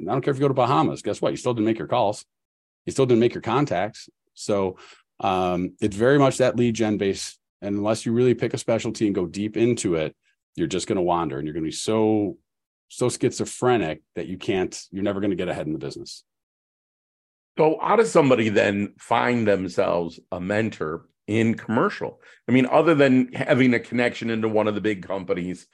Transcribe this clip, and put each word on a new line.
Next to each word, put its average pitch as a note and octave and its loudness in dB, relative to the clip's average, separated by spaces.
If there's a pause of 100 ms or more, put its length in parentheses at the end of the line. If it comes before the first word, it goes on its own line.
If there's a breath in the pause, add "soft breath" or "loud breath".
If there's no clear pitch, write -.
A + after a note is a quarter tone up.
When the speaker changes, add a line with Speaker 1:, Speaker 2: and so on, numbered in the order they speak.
Speaker 1:
I - -4
don't C3 -2
care D3 -2
if C3 -2
you C3+ -4
go C#3+ 2
to C3+ 0
Bahamas, C#3 0
guess G#2 -6
what? C#3+ 0
You - -6
still B2 -2
didn't A2 0
make A2 0
your - -8
calls. A2+ -2 (600)
You - -6
still C3+ 2
didn't A#2+ 4
make A#2+ 2
your - -8
contacts. A2 -2 (240)
So, G2 -2 (420 loud breath)
um, F#2 -2
it's G#2 -2
very B2+ 4
much C3+ 2
that B2+ 2
lead A#2+ 2
gen G#2+ 0
base. F#2+ -4 (240)
And G2+ -6
unless G#2+ -2
you A#2+ -2
really A#2+ 4
pick A#2 -4
a B2 -8
specialty A2+ -2
and G2 0
go F#2 0
deep G#2 -6
into A2+ 0
it, D#2 -2 (400)
you're E2+ -2
just F2+ -4
gonna G2 0
wander, E2+ 0
and D2+ -6
you're D2+ -8
gonna D#2+ -6
be D#2 -4
so, G#2+ 0 (520)
so B2 -2
schizophrenic A#2 -2 (140)
that D#2+ -8
you F2+ -10
can't, F#2 -4 (120)
you're F#2+ -8
never G2+ -4
gonna G2+ -2
get F2+ -4
ahead D#2 -6
in D2+ -4
the C#2+ -6
business. C2+ -12 (1300)
Speaker 2:
So D#3 2
how F#3+ 0
does G#3+ 4
somebody B2+ 6
then G2+ 2
find A#2+ 0
themselves F2 0 (120)
a F#2 -6
mentor F#2+ -4 (180)
in A2+ 2
commercial? - -4 (260 soft breath)
I D3 -2
mean, C3 4
other D#3+ 4
than C3 4
having B2+ 2
a A#2 2
connection A#2+ -2
into A2 -2
one G#2+ 2
of G#2 0
the G2+ -4
big G2 -4
companies, F2+ -8